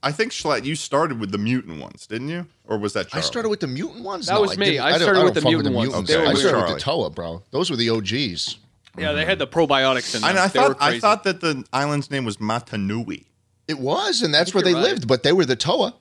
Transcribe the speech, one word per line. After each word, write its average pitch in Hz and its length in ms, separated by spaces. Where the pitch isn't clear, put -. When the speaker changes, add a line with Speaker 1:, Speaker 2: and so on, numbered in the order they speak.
Speaker 1:
I 143 120
think, 226 180
Schlatt, 139 320
you 147 120
started 143 440
with 104 140
the 104 40
mutant 104 440
ones, - 260
didn't 120 220
you? 175 160
Or 110 120
was 101 160
that 95 140
Speaker 2:
I - 20
Speaker 1:
Charlie? 160 160
Speaker 2:
started 226 240
with 208 100
the 165 80
mutant 165 380
ones? 233 220
Speaker 3:
That 185 80
Speaker 2:
No, 214 80
Speaker 3:
was 190 80
Speaker 2:
I 190 40
Speaker 3:
me. 196 120
Speaker 2:
didn't. 147 140
Speaker 3:
I 131 60
Speaker 2:
I 160 40
don't, 170 100
Speaker 3:
started 185 180
Speaker 2:
I 160 60
Speaker 3:
with 123 80
Speaker 2:
don't - 0
Speaker 3:
the 156 80
Speaker 2:
fuck 160 160
with 143 80
Speaker 3:
mutant 135 80
Speaker 2:
the 120 40
Speaker 3:
ones. 117 120
Speaker 2:
mutants. 90 200
Speaker 3:
They 156 80
were 165 60
Speaker 2:
I 151 40
Speaker 3:
weird. 139 100
Speaker 2:
started 139 200
with 92 100
Speaker 1:
Charlie. 80 80
Speaker 2:
the 73 40
Toa, 135 300
bro. 82 420
Those 165 180
were 143 60
the 117 140
O 113 100
Gs. 104 580
Speaker 3:
Yeah, 156 140
they 151 140
had 180 140
the 139 80
probiotics 135 680
in 110 80
Speaker 1:
And 180 140
Speaker 3:
them. 185 80
Speaker 1:
I - 20
Speaker 3:
They 233 140
were 269 60
Speaker 1:
thought, - 120
I 143 120
Speaker 3:
crazy. 120 100
Speaker 1:
thought 208 240
that 180 160
the 151 320
island's 143 360
name 139 140
was 107 140
Matanui. 107 880
Speaker 2:
It 151 120
was, 285 420
and 160 120
that's 156 180
Speaker 3:
I - 20
think - 20
Speaker 2:
where 185 80
they 180 60
Speaker 3:
you're 175 100
right. 233 100
Speaker 2:
lived, 254 160
but 123 180
they 143 100
were 185 100
the 127 140
Toa. 202 440